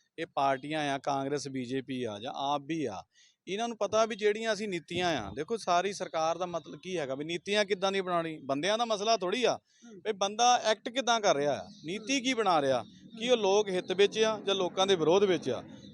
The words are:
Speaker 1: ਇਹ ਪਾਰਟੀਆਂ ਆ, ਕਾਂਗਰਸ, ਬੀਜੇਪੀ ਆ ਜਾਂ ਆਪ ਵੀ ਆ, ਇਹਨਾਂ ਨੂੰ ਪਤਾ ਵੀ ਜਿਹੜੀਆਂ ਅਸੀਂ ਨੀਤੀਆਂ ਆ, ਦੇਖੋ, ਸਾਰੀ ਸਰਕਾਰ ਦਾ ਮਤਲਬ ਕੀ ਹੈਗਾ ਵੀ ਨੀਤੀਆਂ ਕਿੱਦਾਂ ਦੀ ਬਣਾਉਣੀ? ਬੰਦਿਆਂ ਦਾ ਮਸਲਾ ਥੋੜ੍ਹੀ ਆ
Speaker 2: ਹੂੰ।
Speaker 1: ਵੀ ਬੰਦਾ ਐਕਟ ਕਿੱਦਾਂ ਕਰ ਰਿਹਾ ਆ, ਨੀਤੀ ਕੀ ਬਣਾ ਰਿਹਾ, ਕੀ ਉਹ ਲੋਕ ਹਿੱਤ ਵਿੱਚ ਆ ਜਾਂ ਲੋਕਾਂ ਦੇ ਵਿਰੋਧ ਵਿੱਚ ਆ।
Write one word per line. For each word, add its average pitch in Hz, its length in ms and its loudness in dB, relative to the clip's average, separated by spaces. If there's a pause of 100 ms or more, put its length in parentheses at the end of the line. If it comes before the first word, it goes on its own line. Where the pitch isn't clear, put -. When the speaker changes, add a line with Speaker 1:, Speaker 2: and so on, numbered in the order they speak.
(200)
Speaker 1:
ਇਹ 165 60 -6
ਪਾਰਟੀਆਂ 143 680 -2
ਆ, - 20 -4
ਕਾਂਗਰਸ, 139 500 -4
ਬੀਜੇਪੀ 131 560 -6
ਆ 104 160 -6
ਜਾਂ 131 160 -8
ਆਪ 143 300 -2
ਵੀ 156 200 -4
ਆ, 95 180 -8 (440)
ਇਹਨਾਂ 214 200 -4
ਨੂੰ 226 100 -8
ਪਤਾ 214 280 2
ਵੀ 226 100 -4
ਜਿਹੜੀਆਂ 214 380 0
ਅਸੀਂ 208 140 -4
ਨੀਤੀਆਂ 170 560 -2
ਆ, 101 100 -8
ਦੇਖੋ, 160 240 -4
ਸਾਰੀ 185 360 2
ਸਰਕਾਰ 165 440 -2
ਦਾ 180 80 -2
ਮਤਲਬ 170 340 -8
ਕੀ 180 180 -6
ਹੈਗਾ 135 180 -2
ਵੀ 147 100 -6
ਨੀਤੀਆਂ 190 400 0
ਕਿੱਦਾਂ 190 260 0
ਦੀ 196 100 0
ਬਣਾਉਣੀ? 165 360 -2
ਬੰਦਿਆਂ 160 400 0
ਦਾ 240 80 0
ਮਸਲਾ 220 320 0
ਥੋੜ੍ਹੀ 196 260 -2
ਆ 175 100 4
Speaker 2:
ਹੂੰ। 214 520 -12
Speaker 1:
ਵੀ 220 60 -2
ਬੰਦਾ 214 520 2
ਐਕਟ 220 260 0
ਕਿੱਦਾਂ 233 320 0
ਕਰ 185 140 6
ਰਿਹਾ 143 180 2
ਆ, 98 140 -6 (180)
ਨੀਤੀ 220 360 -2
ਕੀ 254 120 0
ਬਣਾ 190 280 4
ਰਿਹਾ, 131 240 2 (340)
ਕੀ 233 100 -4
ਉਹ 247 80 6
ਲੋਕ 202 320 2
ਹਿੱਤ 180 220 -2
ਵਿੱਚ 196 280 4
ਆ 220 260 2
ਜਾਂ 196 100 2
ਲੋਕਾਂ 190 320 0
ਦੇ 196 80 6
ਵਿਰੋਧ 170 280 6
ਵਿੱਚ 170 260 2
ਆ। 104 140 -4 (300)